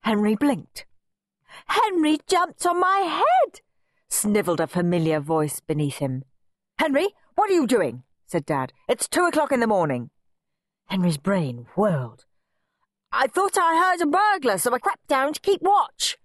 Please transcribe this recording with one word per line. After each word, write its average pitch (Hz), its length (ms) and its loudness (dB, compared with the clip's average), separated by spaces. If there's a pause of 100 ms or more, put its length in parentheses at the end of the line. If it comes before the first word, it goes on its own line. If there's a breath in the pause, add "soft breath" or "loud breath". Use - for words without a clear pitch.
Henry 214 340 0
blinked. 269 500 -2 (800 loud breath)
"Henry 339 600 2
jumped 359 380 0
on 349 120 2
my 370 220 2 (240)
head," 640 380 2 (480)
snivelled 196 500 0
a 160 80 0
familiar 170 540 0
voice 151 400 -2
beneath 151 380 -4
him. 131 260 -4 (520)
"Henry, 311 380 0 (200)
what 403 140 0
are 381 40 4
you 330 120 2
doing?" 160 380 0 (220)
said 160 200 -4
Dad. 135 280 -4 (160)
"It's - 180 -2
two 359 160 0
o'clock 302 300 0
in 247 80 0
the 220 140 2
morning." 139 360 -2 (760)
Henry's 180 300 0
brain 143 500 -4 (100)
whirled. 147 480 -2 (880)
"I 247 140 0
thought 381 300 0
I 330 200 2
heard 359 240 2
a 339 40 0
burglar, 311 520 0
so 233 160 -2
I 247 60 -2
crept - 280 -6
down 277 240 0
to - 80 -8
keep 392 220 0
watch." - 640 0